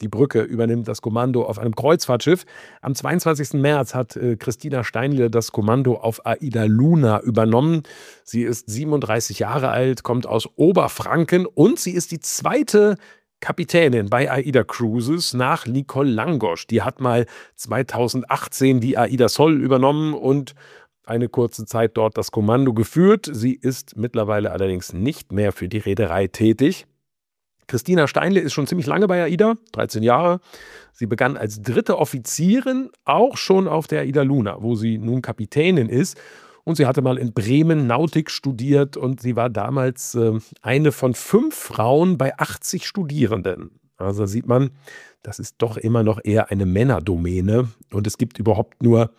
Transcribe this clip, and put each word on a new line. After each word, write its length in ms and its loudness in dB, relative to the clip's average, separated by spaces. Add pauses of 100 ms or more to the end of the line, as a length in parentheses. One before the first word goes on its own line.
die 80 -6
Brücke 320 0
übernimmt, 480 -2
das 140 -8
Kommando 400 0
auf 160 -6
einem 180 -4
Kreuzfahrtschiff. 720 0 (340)
Am 140 -6
zweiundzwanzigsten 680 -2
März 340 0
hat, 220 -6
äh, 200 -2
Christina 460 -6
Steinle 480 0
das 220 -2
Kommando 440 2
auf 280 -6
Aida 400 -2
Luna 560 4
übernommen. 600 2 (420)
Sie 200 -4
ist 260 -6
siebenunddreißig 680 -2
Jahre 280 -2
alt, 360 0
kommt 220 -2
aus 300 -2
Oberfranken 880 2
und 340 4
sie 140 -6
ist 200 -4
die 80 -10
zweite 760 2 (440)
Kapitänin 680 0
bei 240 0
Aida 320 2
Cruises 720 -2
nach 320 -2
Nicole 440 -2
Langosch. 560 -2
Die 140 0
hat 180 -4
mal 280 2 (300)
zweitausendachtzehn 1200 -2
die 160 0
Aida 320 2
Sol 320 4
übernommen 540 2
und 400 -2 (540)
eine 200 -2
kurze 380 -2
Zeit 300 0
dort 220 0
das 140 -6
Kommando 420 2
geführt. 560 4
Sie 220 -2
ist 440 -6
mittlerweile 540 -2
allerdings 420 -4
nicht 380 -4
mehr 220 0
für 160 -8
die 100 -6
Reederei 480 0
tätig. 600 0 (800)
Christina 400 0
Steinle 320 0
ist 120 -4
schon 140 -2
ziemlich 220 -4
lange 180 2
bei 160 0
Aida, 320 2 (160)
dreizehn 320 -4
Jahre. 380 4 (520)
Sie 140 -6
begann 300 -2
als 260 -8
dritte 360 0
Offizierin, 920 0 (140)
auch 320 2
schon 320 2
auf 180 -2
der 140 -2
Aida 220 0
Luna, 380 0
wo 140 -2
sie 240 -2
nun 240 -2
Kapitänin 640 0
ist. 300 -2 (460)
Und 100 -2
sie 120 4
hatte 160 2
mal 160 0
in 140 -4
Bremen 540 2
Nautik 420 0
studiert 680 -2
und 240 -4
sie 160 -4
war 120 0
damals, 680 -4
äh, 160 2 (280)
eine 300 2
von 240 0
fünf 400 0
Frauen 640 2
bei 180 -2
achtzig 480 -6
Studierenden. 960 -4 (180)
Also 300 -4
sieht 200 -6
man, 240 2 (520)
das 160 -14
ist 200 -14
doch 200 -2
immer 240 0
noch 200 2
eher 280 0
eine 160 0
Männerdomäne. 1040 0 (240)
Und 140 -4
es 120 -4
gibt 200 -4
überhaupt 440 -2
nur, 360 4